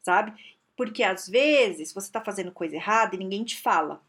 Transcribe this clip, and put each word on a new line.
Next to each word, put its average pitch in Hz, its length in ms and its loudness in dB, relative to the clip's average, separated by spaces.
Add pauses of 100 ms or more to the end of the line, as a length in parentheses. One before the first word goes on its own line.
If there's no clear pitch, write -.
sabe? 208 300 2 (440)
Porque 240 260 -4
às 190 260 0
vezes 226 640 2
você 196 180 -10
tá 220 100 -4
fazendo 190 320 -8
coisa 160 240 -8
errada 202 380 2
e 185 40 -6
ninguém 196 260 -4
te - 160 -8
fala. 160 480 0